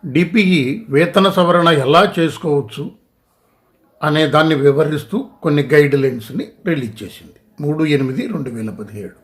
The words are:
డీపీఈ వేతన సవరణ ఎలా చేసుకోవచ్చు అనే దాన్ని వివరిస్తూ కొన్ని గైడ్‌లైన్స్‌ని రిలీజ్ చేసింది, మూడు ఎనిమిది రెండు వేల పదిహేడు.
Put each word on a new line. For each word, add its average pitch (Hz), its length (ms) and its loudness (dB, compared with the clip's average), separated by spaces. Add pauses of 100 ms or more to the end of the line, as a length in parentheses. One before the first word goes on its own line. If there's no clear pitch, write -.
డీపీఈ 170 840 0
వేతన 170 400 2
సవరణ 175 380 2
ఎలా 160 520 4
చేసుకోవచ్చు 147 720 -4 (1120)
అనే 151 240 2
దాన్ని 156 280 2
వివరిస్తూ 147 760 0 (140)
కొన్ని 147 300 0
గైడ్‌లైన్స్‌ని 135 760 0 (200)
రిలీజ్ 131 360 -4
చేసింది, - 300 -20 (280)
మూడు 156 240 -2
ఎనిమిది 143 420 -2
రెండు 156 220 -6
వేల 110 200 -8
పదిహేడు. 101 540 -14